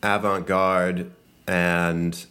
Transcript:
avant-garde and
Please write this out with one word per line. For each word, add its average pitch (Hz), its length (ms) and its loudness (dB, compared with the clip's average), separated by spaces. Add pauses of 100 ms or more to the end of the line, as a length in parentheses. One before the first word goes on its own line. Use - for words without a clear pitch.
avant-garde 95 1080 0 (360)
and 87 840 0